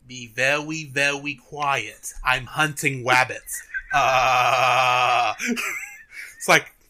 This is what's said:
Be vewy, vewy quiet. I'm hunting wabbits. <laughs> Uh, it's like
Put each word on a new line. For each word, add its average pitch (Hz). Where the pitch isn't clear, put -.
Be 123
vewy, 147
vewy 143
quiet. 139
I'm 127
hunting 143
wabbits. 127
<laughs> -
Uh, 127
it's -
like 165